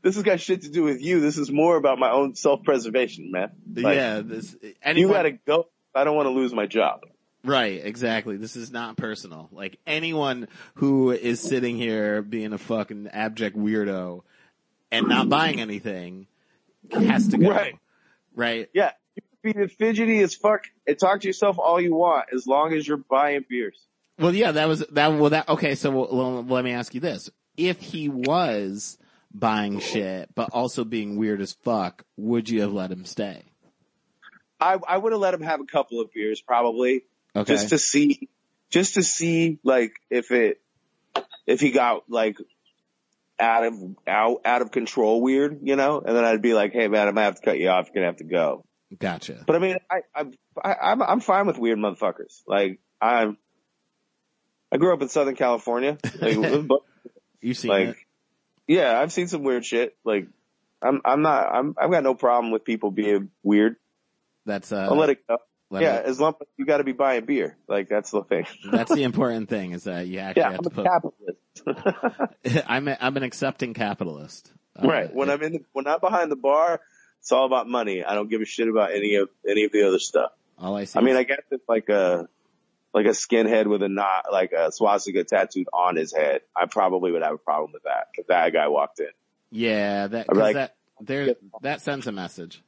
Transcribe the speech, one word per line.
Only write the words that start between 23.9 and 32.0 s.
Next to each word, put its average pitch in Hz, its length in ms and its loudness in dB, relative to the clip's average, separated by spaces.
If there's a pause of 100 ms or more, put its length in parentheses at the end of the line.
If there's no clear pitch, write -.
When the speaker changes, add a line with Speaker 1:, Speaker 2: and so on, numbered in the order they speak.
Speaker 2:
Well, 175 160 2
yeah, 196 200 4
that 156 140 2
was, 156 120 0 (120)
that, 147 220 4
well, 147 160 4
that, 151 180 0
okay, 143 280 0
so, 139 160 -2
well, 131 200 0
well, 127 320 -2
let 127 220 0
me 123 60 -2
ask 120 240 -6
you 123 40 -6
this. 135 300 -8 (280)
If 175 220 0
he 151 300 -6
was 127 880 -2 (340)
buying 104 480 0
shit, 95 540 -6
but 113 180 -4
also 120 320 -2
being 107 320 -6
weird 104 260 -2
as 98 120 -8
fuck, 104 520 -4 (120)